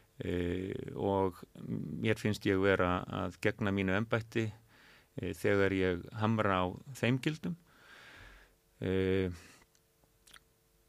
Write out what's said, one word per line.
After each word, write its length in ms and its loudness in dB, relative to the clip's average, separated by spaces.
eh, 520 -2
og 420 0
mér 580 -2
finnst 300 -2
ég 120 4
vera 460 4
að 340 -6
gegna 320 -2
mínu 220 0
embætti, 580 -2
eh, 180 -4
þegar 380 2
ég 380 0
hamra 520 2
á 100 0
þeim 260 0
gildum. 360 -4
Eh, 480 0